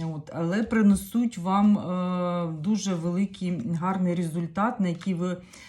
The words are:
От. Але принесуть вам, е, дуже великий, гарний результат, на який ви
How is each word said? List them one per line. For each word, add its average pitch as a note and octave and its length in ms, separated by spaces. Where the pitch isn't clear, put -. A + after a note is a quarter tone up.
От. D3+ 200
Але E3+ 280
принесуть A3+ 760
вам, G3+ 400
е, F3+ 760
дуже F#3+ 320
великий, F3 680
гарний F3+ 400
результат, F3 680
на F#3 80
який F3 260
ви F3+ 280